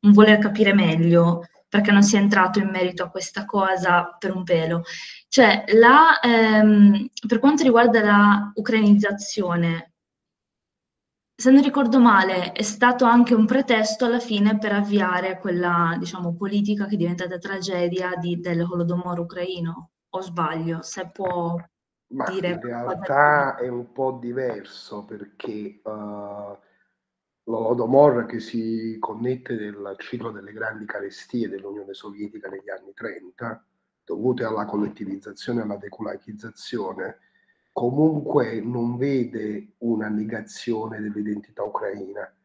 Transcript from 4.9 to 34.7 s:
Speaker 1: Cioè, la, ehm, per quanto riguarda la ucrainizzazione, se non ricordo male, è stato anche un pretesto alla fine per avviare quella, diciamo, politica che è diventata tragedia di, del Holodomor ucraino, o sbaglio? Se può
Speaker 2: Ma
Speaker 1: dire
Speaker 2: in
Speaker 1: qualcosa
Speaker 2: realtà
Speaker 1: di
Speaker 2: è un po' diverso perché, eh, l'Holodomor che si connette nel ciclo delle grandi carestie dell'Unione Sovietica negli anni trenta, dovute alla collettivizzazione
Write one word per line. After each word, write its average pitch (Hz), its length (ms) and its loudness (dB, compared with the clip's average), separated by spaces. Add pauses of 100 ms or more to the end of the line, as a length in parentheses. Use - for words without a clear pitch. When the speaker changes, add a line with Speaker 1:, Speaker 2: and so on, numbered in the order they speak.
Speaker 1:
Cioè, 214 360 4 (100)
la, 269 460 8
ehm, 214 880 6 (180)
per 226 120 0
quanto 285 240 4
riguarda 233 400 4
la 208 520 4
ucrainizzazione, 202 1400 0 (1400)
se 254 140 2
non 277 120 10
ricordo 269 360 2
male, 190 540 4
è - 100 -6
stato 247 420 2
anche 240 300 6
un 220 120 4
pretesto 247 580 0
alla 233 160 0
fine 208 380 0
per 208 140 -2
avviare 190 680 0
quella, 175 580 0
diciamo, 175 360 -6
politica 202 520 -2
che 208 80 -6
è 202 40 -4
diventata 175 400 -4
tragedia 180 760 -4
di, 170 240 -4
del 170 200 -4
Holodomor 175 580 -4
ucraino, 170 720 -10 (200)
o 190 100 -10
sbaglio? 165 640 -6
Se 185 300 -12
può 175 440 -6 (580)
Speaker 2:
Ma 131 160 -6
Speaker 1:
dire 180 200 -6
Speaker 2:
in 170 100 -6
Speaker 1:
qualcosa 120 240 -10
Speaker 2:
realtà 143 760 0
Speaker 1:
di 123 80 -6
Speaker 2:
è - 20 -6
un 120 220 -10
po' 131 300 -6
diverso 117 840 -10
perché, 104 800 -14
eh, 104 760 -14 (880)
l'Holodomor 120 800 2
che 117 120 -10
si 113 600 -8
connette 120 560 -8
nel 101 420 -12
ciclo 117 320 -12
delle 104 220 -18
grandi 110 340 -12
carestie 101 640 -10
dell'Unione 98 460 -14
Sovietica 104 540 -16
negli 98 220 -16
anni 95 240 -16
trenta, 113 680 -14 (420)
dovute 120 400 -4
alla 110 220 -6
collettivizzazione 104 920 -8